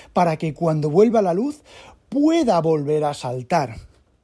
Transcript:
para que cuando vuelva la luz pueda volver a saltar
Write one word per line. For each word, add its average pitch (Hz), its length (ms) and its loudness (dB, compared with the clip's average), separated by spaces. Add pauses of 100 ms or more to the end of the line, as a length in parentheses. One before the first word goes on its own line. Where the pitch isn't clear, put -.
(120)
para 175 260 2
que 156 160 -6
cuando 156 380 -2
vuelva 214 320 4
la 175 100 0
luz 262 300 -6 (460)
pueda 285 520 2
volver 151 420 0
a 143 120 -2
saltar 127 640 -4 (460)